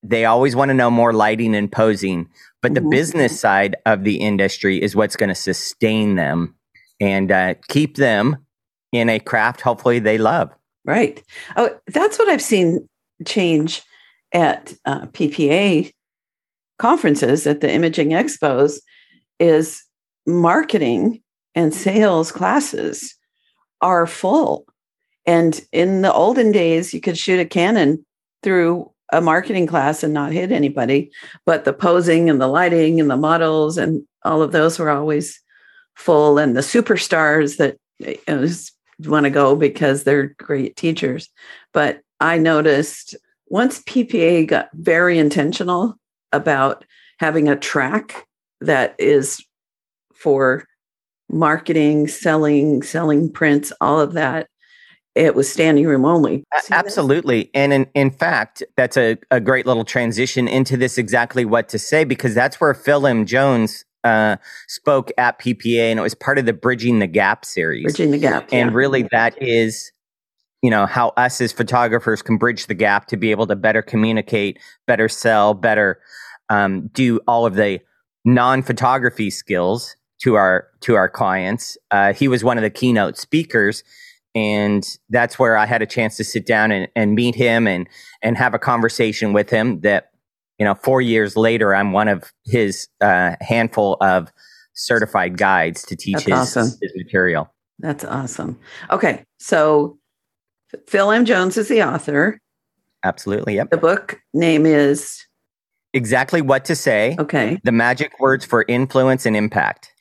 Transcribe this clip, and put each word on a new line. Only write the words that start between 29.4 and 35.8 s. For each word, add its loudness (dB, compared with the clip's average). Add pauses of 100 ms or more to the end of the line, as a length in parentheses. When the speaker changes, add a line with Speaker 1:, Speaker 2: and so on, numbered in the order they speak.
Speaker 2:
class 0
and -2
not -4
hit -2
anybody. 0 (360)
But 0
the 0
posing 2
and 2
the 2
lighting 2
and 2
the 0
models 0
and -2 (220)
all 0
of -2
those 2
were -2
always -4 (540)